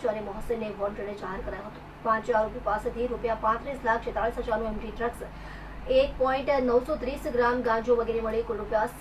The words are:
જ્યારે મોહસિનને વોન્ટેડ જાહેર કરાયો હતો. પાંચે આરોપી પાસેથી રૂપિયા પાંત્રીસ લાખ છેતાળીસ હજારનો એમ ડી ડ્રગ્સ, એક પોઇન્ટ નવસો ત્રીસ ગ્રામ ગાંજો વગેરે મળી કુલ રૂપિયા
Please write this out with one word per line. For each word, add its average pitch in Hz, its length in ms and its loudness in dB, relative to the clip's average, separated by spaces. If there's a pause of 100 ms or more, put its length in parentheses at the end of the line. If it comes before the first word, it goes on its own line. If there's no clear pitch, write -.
જ્યારે 214 240 6
મોહસિનને 214 420 -2 (120)
વોન્ટેડ 202 420 -4
જાહેર 190 240 -6
કરાયો 202 240 -8
હતો. - 160 -14 (160)
પાંચે 220 320 2
આરોપી 220 320 2
પાસેથી 226 460 0
રૂપિયા 220 340 -2
પાંત્રીસ 247 420 0
લાખ 233 160 0
છેતાળીસ 233 460 -2
હજારનો 220 200 0
એમ 214 60 -6
ડી 208 220 -8
ડ્રગ્સ, - 200 -2 (760)
એક 277 200 6
પોઇન્ટ 262 320 2 (120)
નવસો 254 400 4
ત્રીસ 269 340 -4
ગ્રામ 247 320 4
ગાંજો 226 320 4
વગેરે 226 240 0
મળી 226 240 0
કુલ 208 140 -2
રૂપિયા 220 400 0